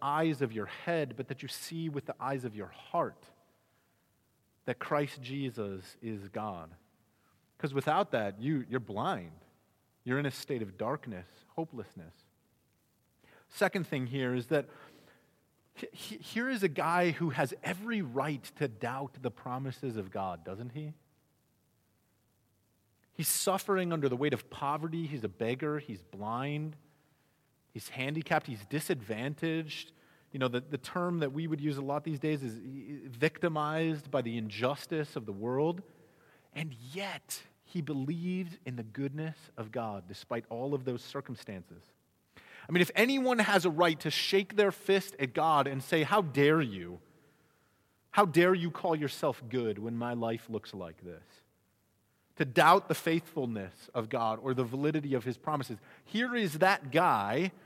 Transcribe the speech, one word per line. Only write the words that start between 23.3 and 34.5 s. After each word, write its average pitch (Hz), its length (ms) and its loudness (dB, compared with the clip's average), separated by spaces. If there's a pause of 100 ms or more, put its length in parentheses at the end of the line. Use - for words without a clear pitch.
under 143 160 2
the 123 60 0
weight 147 180 2
of - 160 -4
poverty. 156 560 -2
He's 139 180 -6
a 104 60 0
beggar. 127 500 -2
He's 104 220 -10
blind. 139 760 -4 (960)
He's - 180 -12
handicapped. 151 580 0
He's 107 220 -8
disadvantaged. 147 1200 -4 (400)
You 139 80 -6
know, 127 80 4
the, 123 200 0
the 147 120 -4
term 175 400 -2
that 143 120 0
we 156 140 -4
would 156 160 -2
use 147 160 0
a 139 40 -4
lot 143 220 -2
these 156 160 -4
days 151 220 0
is 113 140 -6 (500)
victimized 156 1040 0
by 135 140 2
the 117 140 -4
injustice 127 800 -2